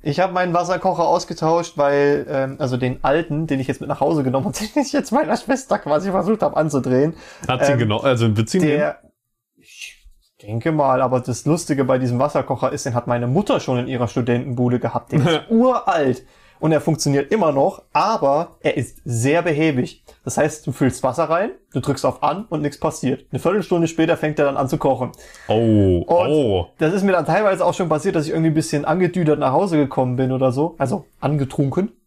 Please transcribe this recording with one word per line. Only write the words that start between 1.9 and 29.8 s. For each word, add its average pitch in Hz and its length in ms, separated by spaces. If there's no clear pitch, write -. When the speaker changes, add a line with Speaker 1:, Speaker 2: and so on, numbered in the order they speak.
Speaker 1:
ähm, 135 300
also 127 180
den 127 260
alten, 156 440
den 139 140
ich 127 60
jetzt 135 140
mit 127 80
nach 139 120
Hause 151 220
genommen 131 240
hab, 143 60
<laughs> - 60
den 214 100
ich - 100
jetzt 285 200
meiner 285 240
Schwester 214 420
quasi 151 320
versucht 190 320
hab 165 140
anzudrehen. 143 580
Speaker 2:
Hat 123 180
sie 143 60
Speaker 1:
Ähm, 131 60
Speaker 2:
genau, 110 220
also 117 360
wird 113 140
sie 190 80
ihn 170 80
Speaker 1:
der, 147 320
ich - 400
denke 113 300
mal, 135 300
aber 131 180
das 123 260
Lustige 147 380
bei 131 140
diesem 123 200
Wasserkocher 131 540
ist, 143 140
den 123 80
hat 120 120
meine 120 200
Mutter 160 340
schon 127 180
in 127 100
ihrer 123 200
Studentenbude 123 680
gehabt. - 340
Der 156 80
ist 151 240
Speaker 2:
<laughs> - 60
Speaker 1:
uralt. 196 760
Und 160 120
er 147 100
funktioniert 143 500
immer 180 200
noch, 143 280
aber 160 680
er - 160
ist 131 300
sehr 127 340
behäbig. 156 640
Das 123 120
heißt, 151 300
du 135 60
füllst 131 300
Wasser 135 220
rein, 175 280
du 135 80
drückst 139 240
auf 131 180
An 160 280
und 156 100
nichts 147 180
passiert. 135 540
Eine 131 80
Viertelstunde 175 480
später 160 300
fängt 156 200
er 147 60
dann 139 140
an 139 100
zu 151 80
kochen. 127 360
Speaker 2:
Oh, 107 580
Speaker 1:
Und 165 240
Speaker 2:
oh. 113 360
Speaker 1:
das 160 160
ist 196 100
mir 196 100
dann 170 120
teilweise 180 400
auch 175 80
schon 180 160
passiert, 156 260
dass 151 120
ich 156 60
irgendwie 160 180
ein 147 40
bisschen 151 300
angedüdert 170 540
nach 143 140
Hause 165 260
gekommen 127 380